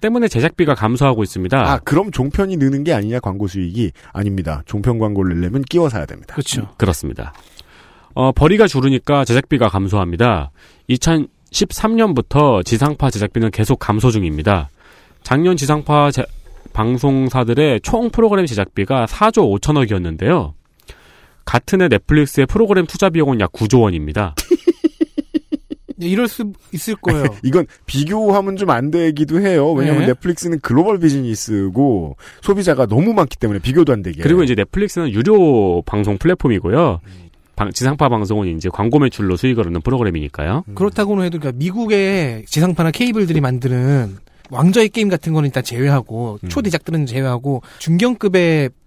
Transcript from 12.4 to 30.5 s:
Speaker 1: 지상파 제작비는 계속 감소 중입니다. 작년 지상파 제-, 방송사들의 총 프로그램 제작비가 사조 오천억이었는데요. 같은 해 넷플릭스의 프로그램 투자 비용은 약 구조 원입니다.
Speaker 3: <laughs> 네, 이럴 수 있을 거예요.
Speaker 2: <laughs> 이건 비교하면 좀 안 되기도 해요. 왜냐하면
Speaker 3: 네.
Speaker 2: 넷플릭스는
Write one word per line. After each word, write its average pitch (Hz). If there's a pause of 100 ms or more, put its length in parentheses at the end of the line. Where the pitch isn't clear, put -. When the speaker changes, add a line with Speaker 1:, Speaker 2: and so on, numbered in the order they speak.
Speaker 1:
지상파 135
제작비는 107
계속 107
감소 110
중입니다. 85 (560)
작년 170
지상파 147
제-, 127 (480)
방송사들의 127
총 233
프로그램 208
제작비가 113
사조 214
오천억이었는데요. 101 (880)
같은 185
해 180
넷플릭스의 143
프로그램 196
투자 -
비용은 139
약 92
구조 113
원입니다. 87
Speaker 3:
<laughs> -
네, 175
이럴 214
수 208 (200)
있을 208
거예요. 147 (120)
Speaker 2:
<laughs> -
이건 143 (200)
비교하면 196
좀 190
안 135
되기도 156
해요. 165
왜냐하면 151
Speaker 3:
네. 127
Speaker 2:
넷플릭스는 165